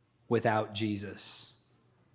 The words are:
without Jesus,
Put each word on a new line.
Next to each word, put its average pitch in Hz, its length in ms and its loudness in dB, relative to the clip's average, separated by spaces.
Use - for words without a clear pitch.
without 110 440 4
Jesus, 101 880 -4